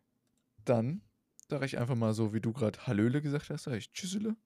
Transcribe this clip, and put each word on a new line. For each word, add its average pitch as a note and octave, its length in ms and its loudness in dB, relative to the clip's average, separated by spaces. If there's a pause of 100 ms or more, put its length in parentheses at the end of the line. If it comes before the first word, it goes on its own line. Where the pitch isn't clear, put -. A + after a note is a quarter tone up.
(640)
Dann B2+ 380 2 (460)
sag C#3 140 -2
ich C3+ 160 -4
einfach B2 180 0
mal A2+ 180 2
so, A2 180 2
wie A2 80 0
du A2+ 120 0
grad A2 340 0
Hallöle B2 340 4
gesagt D3 300 -2
hast, D3 140 -6
sag C#3+ 100 -4
ich - 180 -8
Tschüssele. G#3 540 -4